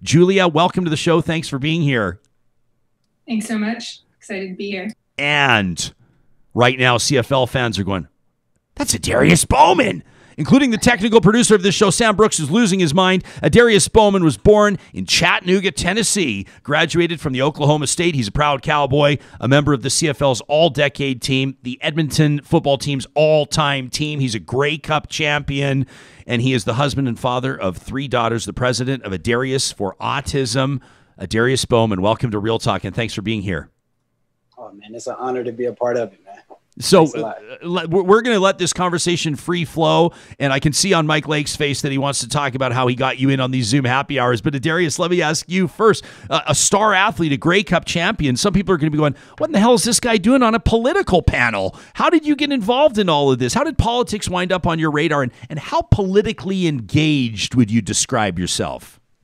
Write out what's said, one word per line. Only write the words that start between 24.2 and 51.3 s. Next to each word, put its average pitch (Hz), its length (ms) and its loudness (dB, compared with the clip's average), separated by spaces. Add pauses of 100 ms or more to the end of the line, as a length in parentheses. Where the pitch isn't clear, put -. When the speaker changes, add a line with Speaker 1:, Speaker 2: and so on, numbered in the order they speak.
Speaker 1:
He's 123 140 -2
a 110 40 -6
Grey 139 380 -2
Cup 151 320 -6
champion, 139 760 -2 (400)
and 120 160 -4
he 131 120 0
is 120 100 -2
the 113 120 -4
husband 135 340 -2
and 113 100 -8
father 127 380 -4
of 92 180 -6
three 135 320 -10
daughters, 113 380 -2
the - 80 -10
president 123 500 -2
of 101 80 -8
Adarius 123 600 -2
for 98 260 -6
Autism. 135 800 -2 (400)
Adarius 113 480 0
Bowman, 113 340 2
welcome 110 300 0
to 104 80 -4
Real 110 180 -2
Talk, 104 280 -4
and 95 100 -8
thanks 113 180 -6
for 110 80 -8
being 107 200 -4
here. 90 280 -8 (880)
Speaker 3:
Oh, 107 140 -18
man, 104 240 -20
it's 117 120 -12
an 120 120 -8
honor 127 240 -4
to 120 80 -6
be 120 140 -6
a 117 80 -4
part 123 240 -2
of 113 160 -4
it, - 120 -20
man. - 120 -20 (420)
Speaker 1:
So, 160 260 6
Speaker 3:
Thanks 143 100 -4
a - 40 -6
lot. 110 180 -8
Speaker 1:
uh, 123 300 -16
le-, 175 200 -4
we're, 175 160 0
we're 208 180 4
gonna 233 180 0
let 190 180 2
this 175 160 -4
conversation 175 600 -2
free 170 300 -4
flow, 160 460 2 (280)
and 135 140 0
I 139 60 0
can 147 140 0
see 190 200 0
on 165 120 2
Mike 151 220 -2
Lake's 151 280 -4
face 143 260 -4
that 147 100 -2
he 135 80 -2
wants 139 220 -4
to 120 80 -10
talk 139 260 -4
about 131 160 -2
how 127 160 0
he 127 80 0
got 127 240 -4
you 135 100 2
in 135 100 0
on 127 120 -2
these 127 140 -2
Zoom 131 200 0
happy 135 340 -2
hours. 123 220 0
But, 151 120 -4
Adarius, 160 440 -2
let 175 140 -2
me 175 100 0
ask 156 280 -4
you 180 180 0
first. 208 360 2 (260)
Uh, 151 180 0
a 147 80 2
star 208 380 2
athlete, 185 380 0
a 139 60 -2
Grey 180 240 2
Cup 170 240 -2
champion, 170 500 -2
some 190 180 0
people 190 200 0
are 175 40 2
gonna 151 120 0
be 147 80 -2
going, 147 180 0 (220)
"What 311 120 -4
in 311 40 -6
the 208 60 4
hell 233 140 6
is 226 100 2
this 233 160 0
guy 226 180 0
doing 240 240 4
on 226 140 2
a 226 40 0
political 233 600 2
panel?" 110 540 0 (180)